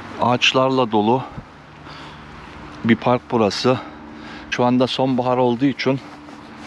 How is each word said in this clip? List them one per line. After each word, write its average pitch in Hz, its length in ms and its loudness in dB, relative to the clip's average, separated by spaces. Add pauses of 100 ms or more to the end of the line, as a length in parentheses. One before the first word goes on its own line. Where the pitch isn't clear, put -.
(200)
ağaçlarla 127 720 2
dolu 113 300 4 (1600)
bir 113 120 6
park - 340 2
burası. 117 480 4 (720)
Şu - 140 0
anda 127 220 4
sonbahar 127 500 0
olduğu 123 280 2
için 135 360 0 (680)